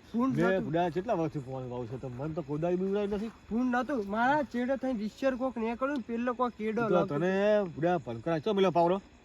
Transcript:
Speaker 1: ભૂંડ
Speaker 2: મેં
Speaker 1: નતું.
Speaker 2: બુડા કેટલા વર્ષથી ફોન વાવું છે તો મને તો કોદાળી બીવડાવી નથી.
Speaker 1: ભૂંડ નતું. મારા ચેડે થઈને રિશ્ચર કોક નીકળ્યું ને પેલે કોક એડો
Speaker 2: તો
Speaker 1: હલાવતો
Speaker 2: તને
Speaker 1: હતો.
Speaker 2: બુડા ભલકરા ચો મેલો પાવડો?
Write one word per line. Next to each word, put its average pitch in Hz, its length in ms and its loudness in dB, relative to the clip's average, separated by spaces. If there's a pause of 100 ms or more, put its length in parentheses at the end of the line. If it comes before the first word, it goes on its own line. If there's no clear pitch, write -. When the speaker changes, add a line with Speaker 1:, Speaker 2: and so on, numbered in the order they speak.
(140)
Speaker 1:
ભૂંડ 240 240 0
Speaker 2:
મેં 165 80 4
Speaker 1:
નતું. 190 200 2
Speaker 2:
બુડા 170 240 0
કેટલા 185 240 -2
વર્ષથી 160 260 0
ફોન 131 300 -8
વાવું 123 200 -6
છે 127 120 -8
તો 135 80 -8
મને 139 240 -6
તો 170 80 -4
કોદાળી 156 340 -2
બીવડાવી 196 320 0
નથી. 208 200 -4
Speaker 1:
ભૂંડ 240 480 -2
નતું. 247 320 -2
મારા 247 360 2
ચેડે 247 340 -2
થઈને 262 220 -2
રિશ્ચર 262 360 -2
કોક 247 220 -4
નીકળ્યું 240 400 -2
ને 220 100 -4
પેલે 240 240 -2
કોક 240 300 -2
એડો 220 200 -2
Speaker 2:
તો 226 60 2
Speaker 1:
હલાવતો 175 280 2
Speaker 2:
તને 190 420 4
Speaker 1:
હતો. 202 80 2
Speaker 2:
બુડા 165 320 0
ભલકરા 123 420 -2
ચો 214 140 0
મેલો 196 180 4
પાવડો? 175 300 4 (240)